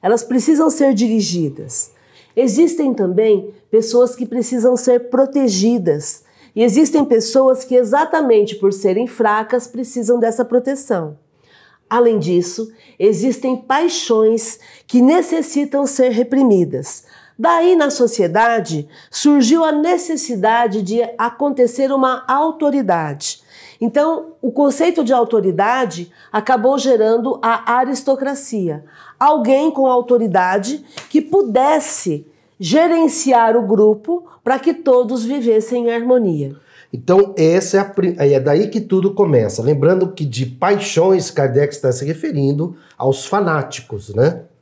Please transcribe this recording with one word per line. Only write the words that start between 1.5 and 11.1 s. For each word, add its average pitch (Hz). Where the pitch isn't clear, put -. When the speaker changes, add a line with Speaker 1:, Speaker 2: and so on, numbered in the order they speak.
Speaker 1:
Existem 269
também 202
pessoas 233
que 240
precisam 247
ser 240
protegidas 233
e 214
existem 277
pessoas 254
que, 254
exatamente 247
por 196
serem 196
fracas, 220
precisam 240
dessa 226
proteção. 240